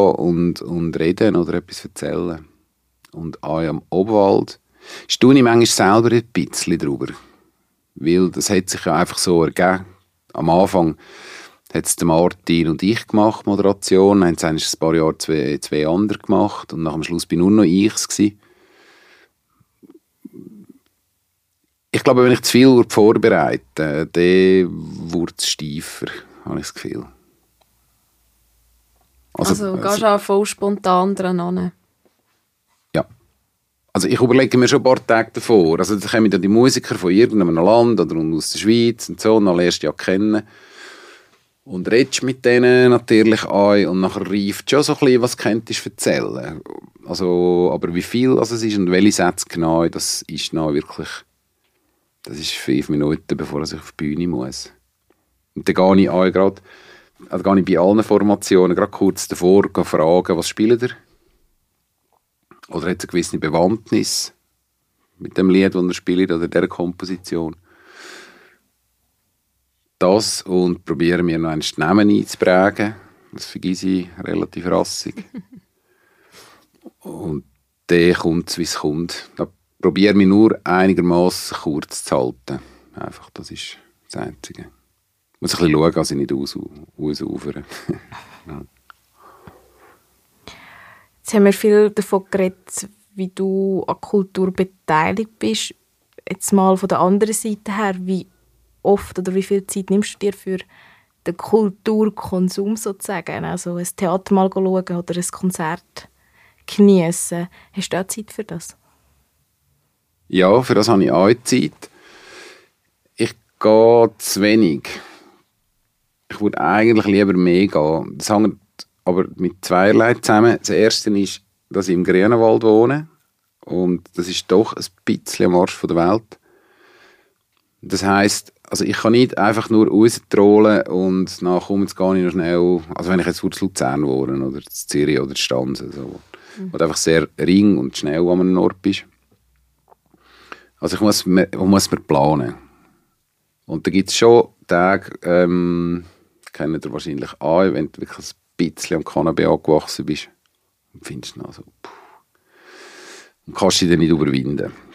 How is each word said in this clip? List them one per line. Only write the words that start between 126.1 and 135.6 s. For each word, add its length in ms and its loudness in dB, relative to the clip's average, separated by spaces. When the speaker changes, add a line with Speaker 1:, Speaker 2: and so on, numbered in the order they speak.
Speaker 1:
Das 240 -6
heisst, 480 0
also 160 -4
ich 140 -2
kann 140 2
nicht 260 2
einfach 320 0
nur 180 4
raustrollen 1000 4
und 520 -2
nach 280 -2
komm, 140 -2
jetzt 140 -8
gehe 220 0
ich 60 0
noch 80 -2
schnell, 480 0
also 160 -6
wenn 100 2
ich 60 -2
jetzt 120 -4
zu 100 -6
Luzern 460 -4
wohne 380 -4
oder 160 -8
zu 280 -16
Zürich 300 0
oder 180 -6
Stanze, 540 -4